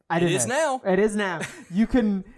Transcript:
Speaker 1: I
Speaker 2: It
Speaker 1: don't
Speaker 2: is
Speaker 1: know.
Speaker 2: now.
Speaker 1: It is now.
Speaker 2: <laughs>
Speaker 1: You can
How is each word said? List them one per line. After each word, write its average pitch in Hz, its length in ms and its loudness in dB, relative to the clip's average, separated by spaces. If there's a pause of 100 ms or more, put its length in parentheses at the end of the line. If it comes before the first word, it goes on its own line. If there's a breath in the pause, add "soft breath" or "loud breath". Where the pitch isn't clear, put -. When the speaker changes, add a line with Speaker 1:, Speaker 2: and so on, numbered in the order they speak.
Speaker 1:
I 170 80 0
Speaker 2:
It - 40 2
Speaker 1:
don't 175 100 4
Speaker 2:
is 185 160 0
Speaker 1:
know. 269 360 0
Speaker 2:
now. 196 80 0
Speaker 1:
It 185 80 2
is 208 160 2
now. 190 240 -4 (160)
Speaker 2:
<laughs> 247 160 -20
Speaker 1:
You 214 160 2
can 208 360 0 (140)